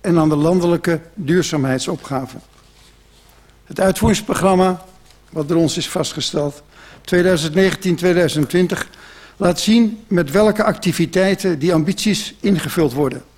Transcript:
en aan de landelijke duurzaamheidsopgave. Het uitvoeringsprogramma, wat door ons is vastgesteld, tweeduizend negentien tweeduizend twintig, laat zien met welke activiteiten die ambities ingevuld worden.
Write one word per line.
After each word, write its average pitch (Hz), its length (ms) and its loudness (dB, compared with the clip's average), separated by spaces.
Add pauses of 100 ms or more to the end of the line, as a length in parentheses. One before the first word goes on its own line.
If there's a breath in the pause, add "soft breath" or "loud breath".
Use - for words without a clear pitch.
en 170 180 0
aan 156 100 2
de 156 80 0
landelijke 170 640 0 (140)
duurzaamheidsopgave. 139 1200 -4 (1300 soft breath)
Het - 160 -8
uitvoeringsprogramma, 185 1040 0 (460)
wat 151 180 -6
door 165 80 0
ons 165 200 2
is 156 120 -6
vastgesteld, - 760 -4 (380 loud breath)
tweeduizend 175 540 0
negentien 185 420 2
tweeduizend 165 520 2
twintig, 180 400 0 (480 loud breath)
laat 180 240 0
zien 220 460 2
met 170 240 0
welke 208 340 2
activiteiten 185 920 0
die 170 160 0
ambities 175 680 -2
ingevuld 156 520 0
worden. 127 300 -4 (160)